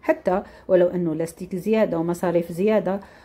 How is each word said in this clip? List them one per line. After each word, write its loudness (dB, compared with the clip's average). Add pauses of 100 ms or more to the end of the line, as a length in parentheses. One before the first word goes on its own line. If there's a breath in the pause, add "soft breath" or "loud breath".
حتى 0 (260 loud breath)
ولو 6
انه -2
لاستيك -6
زياده 0
ومصاريف 0
زياده، 0 (240 loud breath)